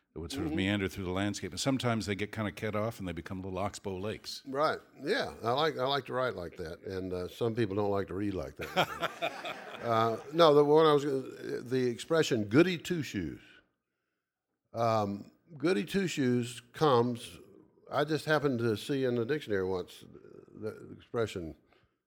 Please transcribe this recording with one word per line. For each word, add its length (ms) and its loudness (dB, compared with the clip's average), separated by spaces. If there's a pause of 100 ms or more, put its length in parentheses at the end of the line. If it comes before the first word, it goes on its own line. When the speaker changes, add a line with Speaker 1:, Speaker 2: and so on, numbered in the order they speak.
(120)
Speaker 1:
that 80 -12
would 120 -10
sort 100 -6
Speaker 2:
Mm-hmm. 100 -2
Speaker 1:
of 40 -2
meander 320 2
through 160 -8
the 80 -4
landscape. 400 -4
And 80 -8
sometimes 460 0
they 100 -2
get 160 -6
kinda 180 -4
cut 240 -6
off 240 -4
and 80 -8
they 60 -6
become 300 -8
little 180 -6
oxbow 360 -6
lakes. 480 -8
Speaker 2:
Right. 340 -2 (260)
Yeah. 260 -2 (140)
I 80 2
like, 260 0
I 80 0
like 200 0
to 60 -8
write 220 -2
like 220 -8
that, 280 -10
and, 280 -4
uh, 160 -4
some 260 -2
people 220 0
don't 160 2
like 160 0
to 60 -6
read 200 -2
like 240 -6
that. 300 0 (260)
<laughs> 60 -12 (600)
Uh, 360 4 (160)
no, 180 10
the 100 10
one 220 8
I 80 8
was 140 4
gonna, 160 0 (400)
the 240 0
expression 580 0
"goody 320 4
two 260 -4
shoes." 380 -6 (1300)
Um, 500 0 (320)
"Goody 280 0
two 220 0
shoes" 560 0 (100)
comes, 560 4 (640)
I 140 2
just 200 -2
happened 360 2
to 160 2
see 280 -2
in 120 2
the 80 0
dictionary 400 0
once 400 -4 (560)
the 140 -8 (220)
expression. 580 -4 (520)